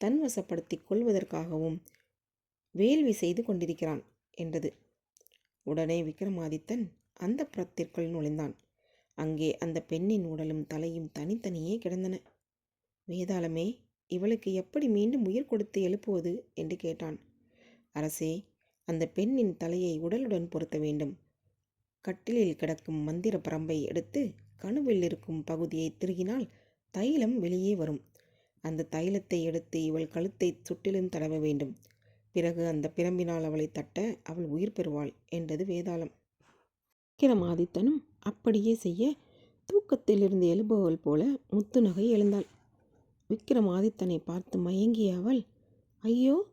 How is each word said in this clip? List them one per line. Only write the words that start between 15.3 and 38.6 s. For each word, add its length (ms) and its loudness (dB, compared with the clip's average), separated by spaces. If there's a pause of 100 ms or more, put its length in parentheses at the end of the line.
கொடுத்து 320 -2
எழுப்புவது?" 520 0 (200)
என்று 220 -6
கேட்டான். 420 -6 (800)
"அரசே, 360 -2 (560)
அந்த 200 -2
பெண்ணின் 500 0
தலையை 420 -2
உடலுடன் 500 -2
பொருத்த 300 -4
வேண்டும். 340 -2 (920)
கட்டிலில் 520 0
கிடக்கும் 460 -4
மந்திர 340 -2
பரம்பை 440 -4
எடுத்து 400 -4 (360)
கணுவில் 460 0
இருக்கும் 400 -4
பகுதியை 480 -4
திருகினால் 540 -4 (480)
தைலம் 460 2
வெளியே 360 0
வரும். 260 -2 (640)
அந்த 260 -4
தைலத்தை 540 -2
எடுத்து 400 -4
இவள் 240 -2
கழுத்தை 420 -2 (120)
சுற்றிலும் 480 -2
தடவ 300 -4
வேண்டும். 340 -2 (600)
பிறகு 300 0
அந்த 220 0
பிரம்பினால் 580 0
அவளை 220 0
தட்ட 300 -10 (260)
அவள் 240 -6
உயிர் 260 -2
பெறுவாள்" 380 -4 (180)
என்றது 360 -4
வேதாளம். 460 -4 (1080)
விக்ரமாதித்தனும் 800 4 (200)
அப்படியே 560 2